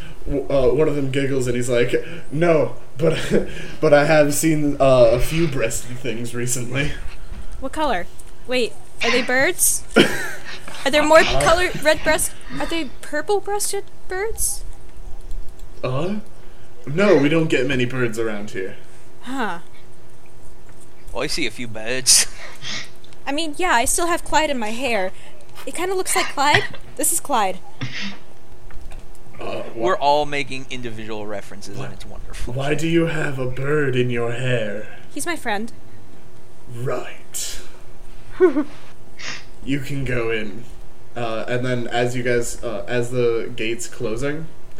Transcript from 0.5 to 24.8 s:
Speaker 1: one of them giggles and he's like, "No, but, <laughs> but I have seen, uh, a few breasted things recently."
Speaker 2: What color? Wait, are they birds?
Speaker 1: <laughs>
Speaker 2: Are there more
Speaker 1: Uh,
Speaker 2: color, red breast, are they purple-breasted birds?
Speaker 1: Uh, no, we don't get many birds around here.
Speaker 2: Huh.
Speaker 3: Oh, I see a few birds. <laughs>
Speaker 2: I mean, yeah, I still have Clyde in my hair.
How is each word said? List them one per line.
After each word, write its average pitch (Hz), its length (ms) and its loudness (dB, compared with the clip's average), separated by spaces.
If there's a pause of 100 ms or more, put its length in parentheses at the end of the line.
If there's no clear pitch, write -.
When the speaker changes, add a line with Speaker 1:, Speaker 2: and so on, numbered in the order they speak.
Speaker 1:
one 151 140 4
of 147 80 2
them 139 160 0
giggles 131 380 0
and 120 80 0
he's 123 120 0
like, 120 240 4 (380)
"No, 156 460 2 (200)
but, 156 220 2 (120)
<laughs> - 500 0
but 156 120 4
I 143 140 8
have 151 260 6
seen, 151 480 2
uh, 127 300 8
a 120 80 4
few 160 300 4
breasted 123 500 0
things 120 380 -2
recently." 127 560 0 (680)
Speaker 2:
What 269 140 -2
color? 240 340 0 (400)
Wait, 247 260 2 (300)
are 240 80 2
they 254 120 2
birds? 262 680 2
Speaker 1:
<laughs> - 920 0
Speaker 2:
Are 277 60 0
there 302 140 4
more 311 160 10
Speaker 1:
Uh, - 220 4
Speaker 2:
color, 359 280 4 (120)
red 311 200 4
breast, 320 300 2 (260)
are 285 80 -2
they 320 200 -2 (160)
purple-breasted 403 840 0 (240)
birds? 403 560 0 (1200)
Speaker 1:
Uh, 151 340 0 (680)
no, 170 300 6
we 143 120 4
don't 160 200 4
get 139 200 2
many 127 160 2
birds 120 340 0
around 110 320 -2
here. 98 240 -2 (480)
Speaker 2:
Huh. 226 380 -2 (1500)
Speaker 3:
Oh, 104 60 0
I 147 80 0
see 151 180 0
a 107 60 -4
few 123 160 -4
birds. 113 580 2 (520)
<laughs> - 480 -4
Speaker 2:
I 254 40 -2
mean, 302 280 -2
yeah, 349 160 2
I 240 100 2
still 339 240 2
have 339 160 0
Clyde 311 260 2
in 269 80 -2
my 214 120 -2
hair. 226 420 0 (540)